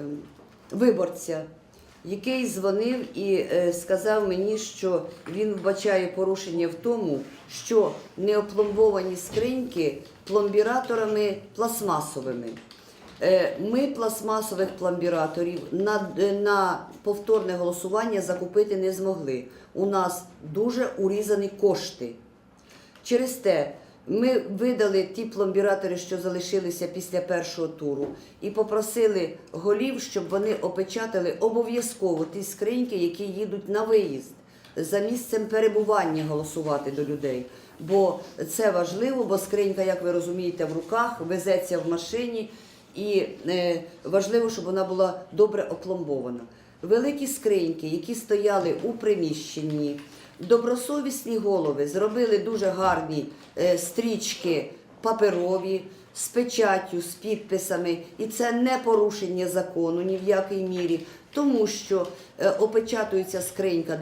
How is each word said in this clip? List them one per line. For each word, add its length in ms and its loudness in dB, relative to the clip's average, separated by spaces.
виборця, 720 2
який 440 -2
дзвонив 680 0
і, 160 2
е, 380 2
сказав 560 2
мені, 300 0
що 440 -2
він 200 0
вбачає 540 2
порушення 640 0
в 60 -6
тому, 460 0
що 420 2
не 220 2
опломбовані 800 2
скриньки 840 -2
пломбіраторами 1120 2
пластмасовими. 960 -2
Е, 380 4
ми 260 2
пластмасових 840 -2
пломбіраторів 920 0
на, 360 0
е, 140 4
на 540 2
повторне 500 2
голосування 680 0
закупити 560 0
не 160 0
змогли. 520 -2
У 120 0
нас 360 0
дуже 340 0
урізані 500 2
кошти. 640 0
Через 280 2
те 400 2
ми 320 2
видали 640 2
ті 220 -6
пломбіратори, 720 2
що 220 -6
залишилися 680 -2
після 340 -4
першого 480 -2
туру, 380 -4
і 100 -4
попросили 800 2
голів, 480 0
щоб 280 -6
вони 260 0
опечатали 880 -2
обов'язково 840 0
ті 180 -8
скриньки, 540 -2
які 280 -2
їдуть 440 -6
на 140 0
виїзд, 480 2
за 220 0
місцем 480 -2
перебування 800 2
голосувати 680 -2
до 140 -2
людей. 420 -4
Бо 380 4
це 200 2
важливо, 540 0
бо 140 2
скринька, 440 0
як 200 0
ви 100 0
розумієте, 520 -2
в 80 -4
руках, 480 -2
везеться 580 0
в 100 -4
машині, 600 -4
і, 280 0
е, 340 0
важливо, 460 2
щоб 140 -8
вона 200 0
була 360 0
добре 300 4
опломбована. 800 -4
Великі 440 2
скриньки, 600 0
які 260 -4
стояли 680 2
у 100 -2
приміщенні, 1040 -2
добросовісні 1000 0
голови 500 2
зробили 500 2
дуже 280 -2
гарні, 600 0
е, 200 4
стрічки 920 -2
паперові, 800 2
з 140 -6
печаттю, 720 2
з 140 -10
підписами, 840 -2
і 80 -4
це 260 0
не 320 2
порушення 640 2
закону 540 0
ні 140 0
в 120 -2
якій 340 2
мірі, 380 0
тому 320 4
що, 400 0
е, 120 4
опечатується 880 0
скринька 600 -2